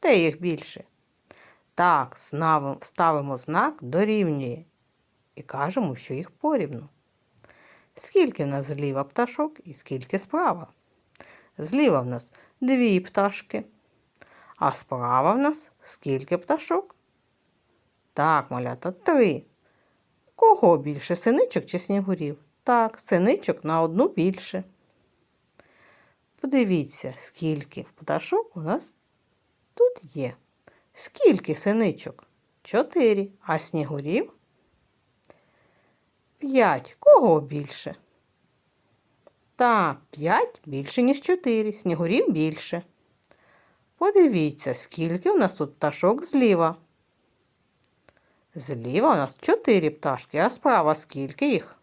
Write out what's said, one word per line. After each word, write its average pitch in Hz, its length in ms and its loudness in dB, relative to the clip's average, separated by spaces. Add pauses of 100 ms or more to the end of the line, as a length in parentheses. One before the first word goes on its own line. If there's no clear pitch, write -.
Де 277 160 6
їх 160 240 0
більше? - 420 -8 (920)
Так, 156 420 0
знави-, 147 640 -2
ставимо 143 560 -2
знак 214 440 -2
«дорівнює» 156 840 -2 (720)
і 151 60 -18
кажемо, 151 540 -4
що - 180 -12
їх 147 180 -10
порівну. 151 580 -4 (1040)
Скільки - 480 0
в 143 40 -4
нас 139 180 -4
зліва 139 380 -4
пташок 247 600 -6
і 143 100 -20
скільки 135 460 -8
справа? 185 480 -4 (920)
Зліва 175 440 2
в 123 40 -6
нас 123 260 -10 (300)
дві 247 380 4
пташки. 196 640 -4 (960)
А 143 160 0
справа 127 600 0
в 233 40 0
нас 294 340 -2 (100)
скільки 139 560 -6
пташок? 330 580 -4 (1160)
Так, 147 380 0
малята, 123 400 -8
три. 196 520 2 (920)
Кого 415 420 6
більше, 143 380 -6
синичок 240 500 0
чи 180 140 -6
снігурів? 185 580 -4 (260)
Так, 226 360 0
синичок 196 640 0
на 160 180 0
одну 170 260 2
більше. 190 560 -4 (1800)
Подивіться, 190 760 -2
скільки - 680 -8 (100)
пташок 175 640 -4
у 170 40 -10
нас 190 360 -6 (760)
тут 480 420 0
є. 127 180 -6 (600)
Скільки 233 640 2
синичок? - 720 -2 (360)
Чотири. 214 640 0 (120)
А 160 180 -2
снігурів? 156 760 -4 (2000)
П'ять. 240 640 0
Кого 233 420 8
більше? 143 540 -10 (1600)
Так, 214 420 2 (120)
п'ять 196 560 -2
більше, 143 360 -4
ніж 269 200 2
чотири. 226 520 -2
Снігурів 185 580 0
більше. 160 500 -4 (1160)
Подивіться, 233 800 2
скільки 170 560 -4
у 403 60 4
нас 214 180 2
тут 143 200 -8
пташок 202 500 0
зліва. 185 500 2 (1800)
Зліва 151 580 -2
у - 20 4
нас 143 260 -4
чотири 226 480 2
пташки, 147 480 -6
а 180 120 2
справа 190 460 2
скільки 143 560 -4
їх? - 320 -2